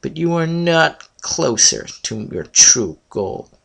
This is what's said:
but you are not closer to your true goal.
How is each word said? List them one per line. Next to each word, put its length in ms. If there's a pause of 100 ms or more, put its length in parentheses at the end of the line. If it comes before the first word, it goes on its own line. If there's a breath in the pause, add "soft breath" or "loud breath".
but 160
you 180
are 120
not 640 (120)
closer 680 (160)
to 300
your 120
true 540 (120)
goal. 400 (140)